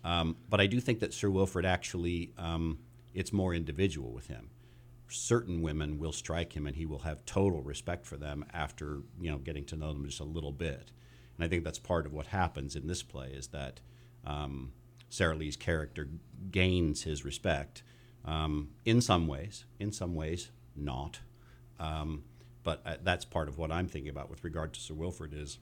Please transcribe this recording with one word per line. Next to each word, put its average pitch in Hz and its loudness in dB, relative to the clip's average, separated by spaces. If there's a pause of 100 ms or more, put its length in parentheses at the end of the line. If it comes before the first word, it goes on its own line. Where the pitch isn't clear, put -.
Um, 85 2 (120)
but 104 6
I 98 10
do 120 4
think 120 2
that - 0
Sir - 2
Wilfrid 95 4
actually, 87 2
um, 82 0 (340)
it's 92 -2
more 92 4
individual 76 0
with 60 -10
him. 57 -12 (580)
Certain - 2
women 76 0
will 80 -2
strike 82 -2
him 73 -4
and 71 -4
he 80 -2
will 73 -4
have 78 -4
total 98 4
respect 71 -4
for 71 -10
them 73 -4 (100)
after, 73 -4 (180)
you 85 -2
know, 73 0
getting 71 -6
to - -8
know 78 -2
them 71 -4
just 71 -8
a 76 -6
little 76 -4
bit. 71 -4 (460)
And 85 0
I - 0
think 85 2
that's 76 -4
part 85 2
of 71 -6
what 73 -4
happens 82 0
in 71 -4
this 87 -2
play 65 -10
is 67 -10
that, 67 -8 (440)
um, 69 -4 (380)
Sara 82 4
Lee's 76 -2
character 76 0 (400)
gains 90 6
his 73 -2
respect, 71 -2 (420)
um, 78 0 (160)
in 113 8
some 87 6
ways, 73 -6 (140)
in 101 -2
some 87 -2
ways 78 -2 (260)
not. 69 -4 (600)
Um, 78 -4 (400)
but, 78 0
uh, 82 -2
that's 90 2
part 80 0
of 71 -6
what 80 0
I'm 87 2
thinking 73 -6
about 69 -8
with - -12
regard 78 -4
to - -10
Sir - -8
Wilfrid 80 -4
is 73 -8